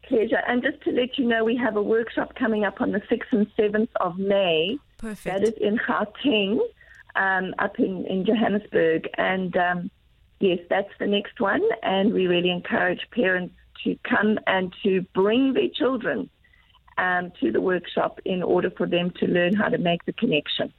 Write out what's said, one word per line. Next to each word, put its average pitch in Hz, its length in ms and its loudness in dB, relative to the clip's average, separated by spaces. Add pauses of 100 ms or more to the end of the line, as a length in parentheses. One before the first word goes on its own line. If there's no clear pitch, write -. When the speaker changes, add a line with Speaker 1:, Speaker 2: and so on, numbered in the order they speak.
Speaker 1:
Pleasure. 233 420 2
And 247 160 0
just 277 200 -2
to 349 80 -2
let 254 260 -2
you 277 80 0
know, 226 200 2
we 233 120 2
have 220 200 0
a 208 60 0
workshop 220 520 -2
coming 220 280 0
up 196 200 -2
on 190 100 -2
the 196 160 -2
sixth - 240 -2
and 208 140 4 (100)
seventh 214 320 2 (140)
of 180 160 -2
May. 196 600 2 (200)
Speaker 2:
Perfect. 220 260 -10
Speaker 1:
That 196 240 0
is 226 140 -2
in 214 160 2
Gauteng, 208 800 0 (560)
um, 190 420 0
up - 200 -2
in, 190 260 -2
in 190 220 -2
Johannesburg. 202 880 2
And, 185 400 -2
um, 180 340 0 (500)
yes, 180 180 2 (100)
that's 202 300 -2
the - 80 -4
next 202 340 -2
one. 220 220 0 (200)
And 196 300 2
we 185 140 2
really 175 240 2
encourage 180 500 -2 (120)
parents 185 420 -2 (300)
to - 200 -2
come 214 420 2
and 185 360 0
to 190 180 2 (140)
bring 233 400 2
their - 160 0
children, 233 580 -2 (680)
um, 180 420 -2
to 170 100 2
the 180 120 0
workshop 180 640 -2
in 185 160 -2
order 180 280 2
for - 160 -4
them 175 240 0 (100)
to 196 60 0
learn 175 280 2
how 156 160 0
to 160 80 0
make 175 260 0
the 180 80 -6
connection - 680 -2